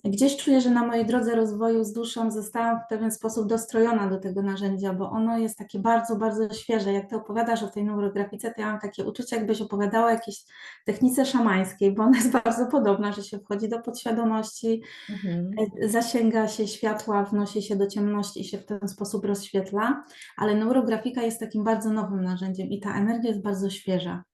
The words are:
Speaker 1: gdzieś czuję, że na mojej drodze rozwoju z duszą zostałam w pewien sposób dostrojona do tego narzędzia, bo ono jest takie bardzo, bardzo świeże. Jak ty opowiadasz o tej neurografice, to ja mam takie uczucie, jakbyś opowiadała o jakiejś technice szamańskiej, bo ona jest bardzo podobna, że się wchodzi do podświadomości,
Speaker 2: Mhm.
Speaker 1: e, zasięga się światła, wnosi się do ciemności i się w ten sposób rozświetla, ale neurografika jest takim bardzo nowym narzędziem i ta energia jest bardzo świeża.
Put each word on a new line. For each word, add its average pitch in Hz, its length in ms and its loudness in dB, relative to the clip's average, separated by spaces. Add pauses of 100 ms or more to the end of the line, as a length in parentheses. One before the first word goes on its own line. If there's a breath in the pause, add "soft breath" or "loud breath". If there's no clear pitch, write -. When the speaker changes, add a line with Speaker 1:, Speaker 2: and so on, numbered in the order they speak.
Speaker 1:
gdzieś 226 320 2
czuję, 262 240 4
że 247 80 4
na 240 180 4
mojej 233 180 0
drodze 233 300 2
rozwoju 226 480 2
z 208 100 -4
duszą 226 380 -2
zostałam 226 480 -2
w - 100 -14
pewien 220 220 -2
sposób 220 360 -2
dostrojona 226 640 2
do 190 100 -2
tego 190 220 -4
narzędzia, 196 520 -2
bo 185 160 -4
ono 226 280 0
jest 220 200 -2
takie 202 220 -8
bardzo, 226 360 2
bardzo 214 380 0
świeże. 196 400 -2
Jak 196 160 -2
ty 226 60 -6
opowiadasz 220 480 -2
o 196 40 -6
tej 208 160 -4
neurografice, 202 680 -2
to 220 80 -8
ja 208 60 -2
mam 214 120 -4
takie 202 260 -8
uczucie, 233 300 -6
jakbyś 214 260 0
opowiadała 208 460 2
o - 20 4
jakiejś - 340 -2 (420 loud breath)
technice 254 400 4
szamańskiej, 196 680 4
bo 214 120 2
ona 254 140 8
jest 233 140 4
bardzo 233 340 2
podobna, 208 460 4
że 196 120 -8
się 202 160 -10
wchodzi 208 300 -4
do 233 100 -2
podświadomości, 226 1040 -2 (280 loud breath)
Speaker 2:
Mhm. 185 420 -4 (320)
Speaker 1:
e, 220 60 0
zasięga 226 580 2
się 214 200 -2
światła, 214 560 -2
wnosi 208 380 -2
się 208 140 -4
do 196 120 2
ciemności 208 540 -2
i - 20 -6
się 196 140 -8
w - 80 -14
ten 202 220 -6
sposób 202 380 -6
rozświetla, 202 800 -2 (340 loud breath)
ale 208 180 2
neurografika 233 680 2
jest 226 180 -2
takim 214 240 -4
bardzo 214 300 2
nowym 196 300 -2
narzędziem 185 460 -4
i 202 100 -4
ta 208 160 -4
energia 226 340 0
jest 202 120 -2
bardzo 196 280 -2
świeża. 175 540 -4 (100)